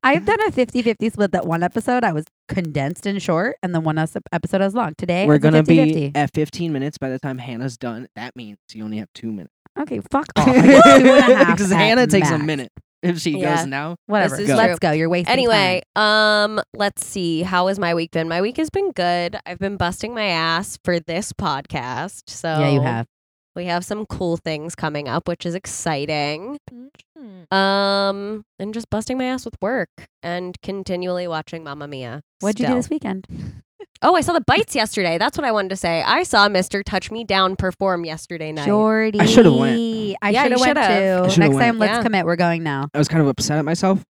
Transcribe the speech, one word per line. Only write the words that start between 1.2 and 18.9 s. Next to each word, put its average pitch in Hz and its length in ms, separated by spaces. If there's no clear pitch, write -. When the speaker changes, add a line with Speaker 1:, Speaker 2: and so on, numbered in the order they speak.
Speaker 1:
That 180 160
one 165 160
episode 240 400
I 208 80
was 156 140
condensed 147 580
and 202 140
short, 180 420
and 180 100
the 165 60
one 156 180
es-, 160 200
episode 185 280
I 196 40
was 196 100
long. 208 220
Today 175 280
Speaker 2:
We're 147 100
Speaker 1:
it's 147 100
a 156 60
Speaker 2:
gonna 156 120
be 160 140
Speaker 1:
fifty 156 160
fifty. 147 120
Speaker 2:
at 143 140
fifteen 160 400
minutes 139 240
by 135 120
the 131 80
time 131 200
Hannah's 123 400
done. 120 300
That 120 180
means 107 220
you 107 100
only 107 140
have 104 180
two 113 160
minutes. 95 220
Speaker 1:
Okay, 269 220
fuck - 200
Speaker 2:
<laughs> - 40
Speaker 1:
off. - 140
I - 20
have 269 320
two 269 260
and 247 220
a - 40
half - 120
Speaker 2:
'Cause 190 140
Speaker 1:
at 190 60
Speaker 2:
Hannah 226 300
takes 190 220
a 170 40
Speaker 1:
max. 151 120
Speaker 2:
minute 143 260
if 175 180
she 156 200
Speaker 3:
Yeah. 175 180
Speaker 2:
goes 165 80
now. 147 300
Speaker 1:
Whatever. 180 320
Speaker 3:
This - 120
is 139 60
Speaker 1:
Let's 170 180
Speaker 3:
true. 165 60
Speaker 1:
go. 165 120
You're 160 180
wasting 175 240
Speaker 3:
Anyway, 214 480
Speaker 1:
time. 214 640
Speaker 3:
um, - 20
let's 202 280
see. 170 380
How 180 260
has 196 120
my 170 160
week 165 160
been? 165 180
My 170 120
week 220 160
has 320 120
been 392 220